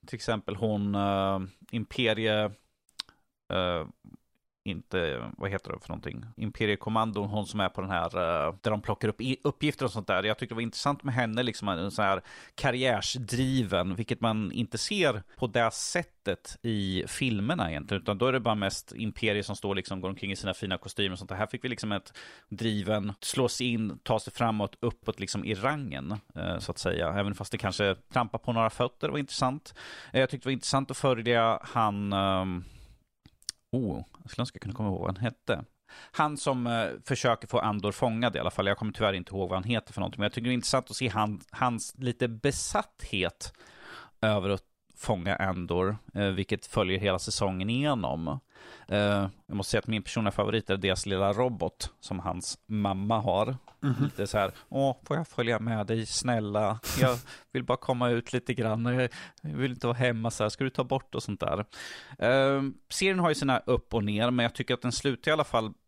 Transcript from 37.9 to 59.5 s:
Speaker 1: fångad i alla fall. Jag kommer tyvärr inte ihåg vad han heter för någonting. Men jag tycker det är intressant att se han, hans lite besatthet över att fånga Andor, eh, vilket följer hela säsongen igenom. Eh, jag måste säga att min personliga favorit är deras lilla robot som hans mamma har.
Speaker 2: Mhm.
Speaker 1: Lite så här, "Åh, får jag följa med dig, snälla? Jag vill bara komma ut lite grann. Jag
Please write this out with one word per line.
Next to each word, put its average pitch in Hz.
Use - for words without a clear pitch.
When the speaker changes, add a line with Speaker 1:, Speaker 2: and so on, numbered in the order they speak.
Speaker 1:
fångad 113
i 67
alla 78
fall. 98
Jag 98
kommer 107
tyvärr 101
inte 90
ihåg 95
vad 92
han 95
heter 117
för 101
någonting. 98
Men 101
jag 104
tycker 117
det 127
är -
intressant 123
att 110
se 131
han, 107
hans 120
lite 123
besatthet -
över 104
att 98
fånga 95
Andor, 92
eh, 101
vilket 95
följer 95
hela 95
säsongen 95
igenom. 107
Eh, 101
jag -
måste 98
säga 110
att -
min 110
personliga 107
favorit 104
är 98
deras 92
lilla 98
robot 101
som 95
hans 87
mamma 104
har. 104
Speaker 2:
Mhm. 139
Speaker 1:
Lite 101
så -
här, 98
"Åh, 135
får 143
jag 165
följa 117
med 110
dig, 113
snälla? 107
Jag 127
vill 131
bara 127
komma 123
ut 120
lite 127
grann. 110
Jag 123